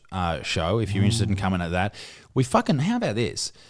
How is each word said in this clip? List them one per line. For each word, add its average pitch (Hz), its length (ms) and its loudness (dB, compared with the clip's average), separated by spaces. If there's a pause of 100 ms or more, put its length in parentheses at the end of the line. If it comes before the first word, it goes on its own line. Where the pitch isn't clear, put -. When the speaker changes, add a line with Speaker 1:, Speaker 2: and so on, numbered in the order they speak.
(140)
Speaker 1:
uh, 85 300 -2
show, 92 360 0
if 101 140 -2
you're 101 100 2
interested 107 260 2
in 101 60 0
Speaker 2:
Mm. 95 40 -2
Speaker 1:
coming 92 220 0
at 85 100 -4
that. 90 220 0 (420)
We 131 100 4
fucking, 214 340 2
how 196 180 0
about 165 180 -2
this? 110 360 -2 (180)